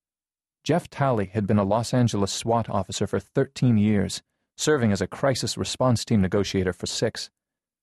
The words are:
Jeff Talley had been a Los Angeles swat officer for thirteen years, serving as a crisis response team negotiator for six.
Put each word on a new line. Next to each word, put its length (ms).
Jeff 260
Talley 380
had 200
been 120
a 60
Los 280
Angeles 400
swat 380
officer 360
for 140
thirteen 560
years, 460
serving 360
as 100
a 40
crisis 520
response 460
team 180
negotiator 500
for 140
six. 420